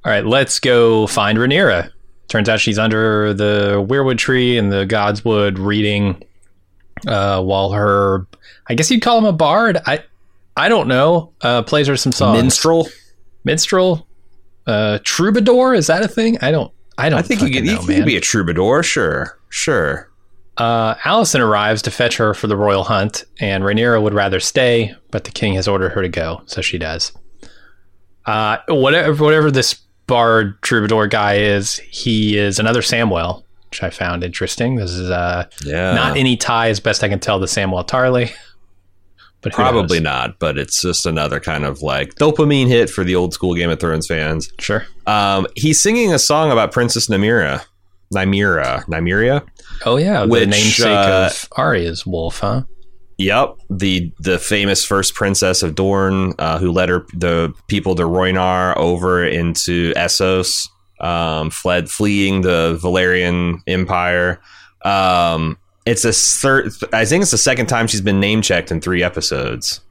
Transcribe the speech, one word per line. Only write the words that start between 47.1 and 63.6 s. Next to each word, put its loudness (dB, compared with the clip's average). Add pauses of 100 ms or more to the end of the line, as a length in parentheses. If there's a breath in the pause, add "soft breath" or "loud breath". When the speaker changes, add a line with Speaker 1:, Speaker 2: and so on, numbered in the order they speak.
Speaker 2:
Nymeria. 0
Nymeria? 0 (440 loud breath)
Speaker 1:
Oh, 2
yeah. 0
The 0
Speaker 2:
Which, 4
Speaker 1:
namesake 2
Speaker 2:
uh, 2
Speaker 1:
of -10 (100)
Arya's -2
wolf, -6
huh? -2 (540)
Speaker 2:
Yep. 0 (140)
The, -2
the 0
famous 0
first -2
princess 0
of -4
Dorne, 0
uh, -4
who 0
led 0
her, -2
the 0 (160)
people -2
to -2
Rhoynar 0
over 0
into -2
Essos, -2 (320)
um, -4
fled, -2
fleeing 0
the 0
Valyrian 0